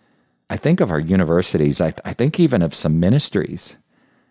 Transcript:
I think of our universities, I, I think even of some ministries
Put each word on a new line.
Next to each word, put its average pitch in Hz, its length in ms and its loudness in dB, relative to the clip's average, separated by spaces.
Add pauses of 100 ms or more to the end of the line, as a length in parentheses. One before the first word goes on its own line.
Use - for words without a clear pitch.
(500)
I - 80 -6
think 170 220 0
of 127 120 0
our 76 80 0
universities, 82 800 0
I, 82 120 0 (120)
I 95 80 -8
think 143 260 -2
even 127 220 4
of 82 140 -2
some 80 240 0
ministries 104 760 -2 (560)